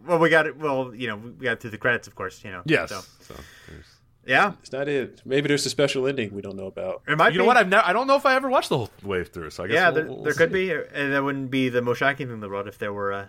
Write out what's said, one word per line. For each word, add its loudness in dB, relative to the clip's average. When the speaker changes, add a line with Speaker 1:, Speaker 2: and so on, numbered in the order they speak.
Speaker 1:
Well, 2
we 6
got 6
it. -8
Well, -2
you -6
know, -4
we -14
got -2
through -10
the -10
credits, 0
of -20
course, -10
you -14
know. -12
Speaker 2:
Yes. 0
Speaker 1:
So. -10
Speaker 2:
So -20
there's -20
Speaker 1:
Yeah. 4
Speaker 3:
It's -16
not -4
it. -4
Maybe 0
there's 2
a -2
special 0
ending -4
we -8
don't -10
know -10
about. -8
Speaker 1:
It 0
might 6
Speaker 2:
You 0
know 4
Speaker 1:
be. 6
Speaker 2:
what? 6
I've 6
ne-, 4
I 4
don't 0
know 4
if 0
I 6
ever 0
watched 2
the 2
whole -4
way -2
through, -10
so -10
I -6
guess 0
Speaker 1:
Yeah, 4
Speaker 2:
we'll, 4
Speaker 1:
there, 0
Speaker 2:
we'll -12
Speaker 1:
there 0
Speaker 2:
see. -2
Speaker 1:
could 4
be, -2
and -4
that 2
wouldn't -4
be 2
the 2
most 0
shocking 0
thing -12
in -12
the -10
world -6
if -14
there -6
were, -4
uh, -8